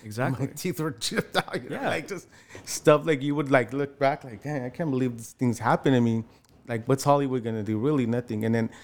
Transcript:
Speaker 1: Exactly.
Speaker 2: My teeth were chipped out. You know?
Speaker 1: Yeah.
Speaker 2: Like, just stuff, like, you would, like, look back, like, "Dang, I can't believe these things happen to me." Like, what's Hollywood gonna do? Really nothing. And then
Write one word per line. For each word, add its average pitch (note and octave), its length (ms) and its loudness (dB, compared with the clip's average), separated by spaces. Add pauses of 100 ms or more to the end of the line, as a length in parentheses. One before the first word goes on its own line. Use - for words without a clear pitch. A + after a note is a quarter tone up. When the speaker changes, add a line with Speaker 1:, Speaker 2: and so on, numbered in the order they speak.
Speaker 1:
Exactly. A#2+ 440 -4
Speaker 2:
My - 40 -12
teeth E3 280 -6
were D#3 100 -2
chipped - 440 -6
out. F3+ 280 -2
You - 80 -14
know? - 60 -8
Speaker 1:
Yeah. B3+ 120 -4
Speaker 2:
Like, E3 200 -4
just F#3 200 -12 (380)
stuff, D3+ 400 4
like, D3 160 0
you C#3+ 120 -2
would, D3 160 -2
like, B2+ 220 4
look C#3 260 -4
back, C#3 240 0
like, A2+ 200 -14
"Dang, C#3+ 220 -4
I B2+ 40 -6
can't D#3 220 -4
believe B2+ 260 0
these A2+ 160 -14
things A#2+ 280 0
happen C3+ 340 4
to B2 80 6
me." A2+ 220 2 (440)
Like, A2+ 180 -6
what's C3 180 0
Hollywood C#3 380 2
gonna A2 200 -4
do? G#2+ 160 0
Really C3+ 260 2
nothing. A2+ 400 -2
And A2+ 100 2
then A2+ 140 2 (160)